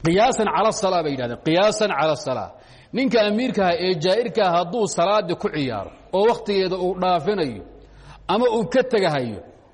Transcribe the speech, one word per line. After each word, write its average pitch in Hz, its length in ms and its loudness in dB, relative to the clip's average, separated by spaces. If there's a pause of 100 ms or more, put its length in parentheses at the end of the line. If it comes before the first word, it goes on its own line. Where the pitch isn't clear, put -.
Qiyaasan 208 420 4
cala 185 260 2
salaa 185 300 0
bay 151 100 -2
yidhahdeen. 120 340 -6
Qiyaasan 208 440 2
cala 151 260 0
salaa. 117 340 -6 (420)
Ninka 240 340 2
amiirka 214 400 0
ah 175 80 2
ee 180 200 0
jaa'irka 190 520 0
ah 175 120 2
hadduu 185 280 -2
salaadii 185 480 0
ku 202 140 -6
ciyaaro 120 420 -4 (220)
oo 190 160 2
wakhtigeeda 196 500 0
uu 180 220 -2
dhaafinayo 175 640 0 (680)
ama 226 180 2 (100)
uu 226 160 0
ka 262 100 2
tegahayo, 151 580 -2 (340)